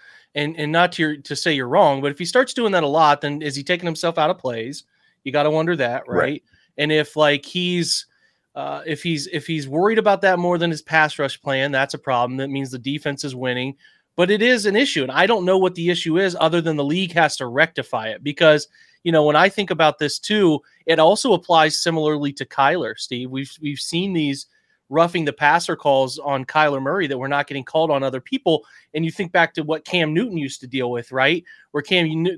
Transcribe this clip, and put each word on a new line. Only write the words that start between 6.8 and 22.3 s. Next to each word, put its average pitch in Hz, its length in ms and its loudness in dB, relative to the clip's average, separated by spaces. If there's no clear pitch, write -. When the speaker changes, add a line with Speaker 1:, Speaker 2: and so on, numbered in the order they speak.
Speaker 1:
if, 151 240 0
like, 147 300 2
he's, 180 600 -2
uh, 143 300 -8
if 156 180 -8
he's, 165 240 -2
if 160 180 -8
he's 151 220 -6
worried 185 300 2
about 196 240 2
that 185 180 2
more 175 180 0
than 170 140 0
his 151 100 -6
pass 156 380 2
rush 139 220 -4
plan, 139 300 -2
that's 139 220 0
a 131 60 -10
problem. 127 380 -2
That 135 100 -4
means 139 240 -6
the 127 80 -10
defense 143 440 -6
is 135 120 -8
winning, 127 400 -4
but 180 160 2
it 208 100 2
is 233 240 2
an 202 100 2
issue. 220 280 2
And 127 80 -4
I 160 160 4
don't 208 180 2
know 190 120 4
what 185 180 2
the 170 140 -2
issue 170 280 0
is 185 220 0
other 165 220 2
than 156 160 -2
the 143 60 -2
league 170 300 -2
has 160 240 2
to 131 100 -8
rectify 120 600 -2
it 110 160 -10
because, 151 440 4
you 170 80 0
know, 156 120 4
when 151 120 4
I 180 140 6
think 196 200 -4
about 156 300 2
this 147 180 -2
too, 190 440 2
it 160 120 2
also 196 360 4
applies 160 480 2
similarly 151 520 -2